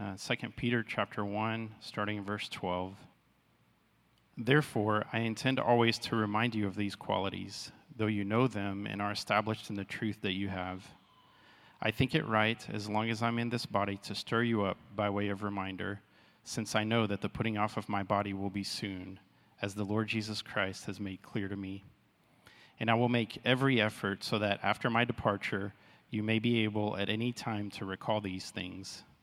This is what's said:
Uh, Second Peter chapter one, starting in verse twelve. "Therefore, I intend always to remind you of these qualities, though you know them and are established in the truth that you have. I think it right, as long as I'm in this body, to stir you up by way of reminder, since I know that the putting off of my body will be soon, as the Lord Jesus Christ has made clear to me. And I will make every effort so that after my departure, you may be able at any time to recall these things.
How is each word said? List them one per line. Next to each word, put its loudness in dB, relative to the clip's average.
Uh, -6
Second -4
Peter 2
chapter -2
one, -2
starting -4
in -4
verse -4
twelve. -4
"Therefore, 4
I 0
intend 0
always 6
to -2
remind 2
you 2
of -2
these -2
qualities, -4
though 2
you 2
know 4
them -4
and -4
are -2
established 0
in -4
the -4
truth -4
that 0
you -2
have. -6
I 4
think 2
it 2
right, 4
as -6
long 0
as 0
I'm 2
in 0
this -4
body, 0
to -8
stir 0
you 2
up 0
by 2
way 0
of -4
reminder, -4
since -4
I 4
know 4
that -2
the 0
putting -2
off 0
of -4
my 0
body 2
will -4
be -4
soon, -8
as -4
the -4
Lord 0
Jesus -4
Christ -2
has -6
made -8
clear -4
to -6
me. -8
And 0
I 6
will 6
make 2
every 6
effort 2
so 0
that 2
after 2
my 4
departure, 0
you -2
may 4
be 4
able 0
at 0
any 0
time -4
to -8
recall -2
these -6
things. -10